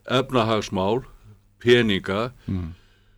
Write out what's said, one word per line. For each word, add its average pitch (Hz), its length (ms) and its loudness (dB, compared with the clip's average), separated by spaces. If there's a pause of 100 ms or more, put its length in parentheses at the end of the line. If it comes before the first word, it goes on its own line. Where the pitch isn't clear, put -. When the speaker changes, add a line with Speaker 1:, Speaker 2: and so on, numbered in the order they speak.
Speaker 1:
efnahagsmál, 113 1000 0 (580)
peninga, 113 680 2 (100)
Speaker 2:
Mm. 90 300 -6 (460)